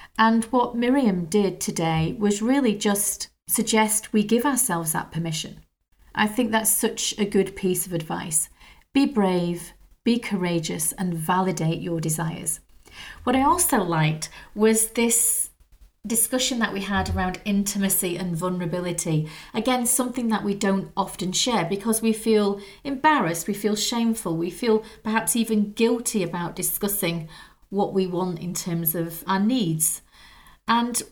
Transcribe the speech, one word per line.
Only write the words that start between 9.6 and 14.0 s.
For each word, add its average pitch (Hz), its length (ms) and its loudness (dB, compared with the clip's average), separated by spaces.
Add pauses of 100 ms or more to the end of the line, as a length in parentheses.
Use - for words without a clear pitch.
be 233 160 4
courageous, 175 760 -2
and 180 220 -2
validate 170 680 0
your 170 180 -4
desires. 165 600 -4 (640)
What 254 120 2
I 262 60 4
also 285 400 4
liked 156 480 0 (240)